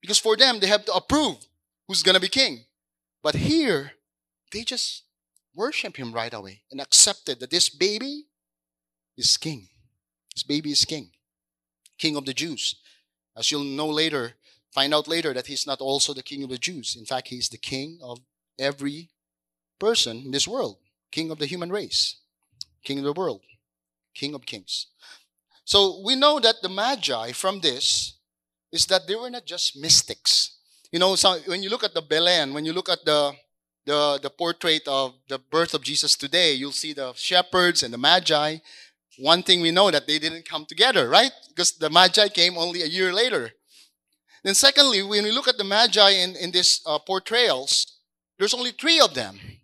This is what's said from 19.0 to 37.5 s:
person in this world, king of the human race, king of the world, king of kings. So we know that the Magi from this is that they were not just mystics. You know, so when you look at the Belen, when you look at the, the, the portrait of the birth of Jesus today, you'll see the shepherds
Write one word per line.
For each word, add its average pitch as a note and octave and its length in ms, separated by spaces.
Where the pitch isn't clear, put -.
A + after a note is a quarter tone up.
person C3 460
in C3 60
this C#3 160
world, G3 300
king D#3+ 200
of D#3 80
the D3 60
human F3 240
race, - 460
king C#3 160
of C#3 40
the C#3+ 100
world, D#3 280
king C#3+ 200
of C3 120
kings. - 420
So G3 380
we B3 120
know D4 240
that A3+ 220
the F#3 80
Magi F#3 640
from F#3+ 300
this - 540
is E3 160
that F3+ 200
they G3 80
were A#3+ 140
not B3 160
just E3+ 320
mystics. - 800
You E3+ 80
know, F#3 160
so F#3 300
when G3 180
you F#3+ 60
look A3+ 140
at G#3 100
the E3 80
Belen, D#3 520
when D3+ 120
you D#3+ 80
look F#3 160
at E3+ 160
the, D3 280
the, D3 360
the C#3 80
portrait E3+ 580
of C3+ 260
the C3+ 100
birth E3 340
of C#3+ 100
Jesus C#3+ 320
today, D#3 380
you'll C3+ 180
see D#3 220
the C3+ 220
shepherds F3+ 680